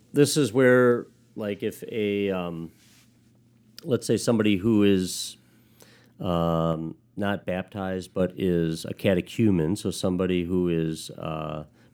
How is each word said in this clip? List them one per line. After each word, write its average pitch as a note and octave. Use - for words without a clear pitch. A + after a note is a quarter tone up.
this C#3+
is C3+
where, B2
like, G#2
if G#2+
a, G2+
um, E2+
let's C3+
say A#2
somebody G#2+
who G#2
is, F#2+
um, E2
not G2+
baptized F#2+
but F#2
is E2+
a -
catechumen, F#2+
so G2+
somebody F2+
who F2+
is, D#2+
uh, D#2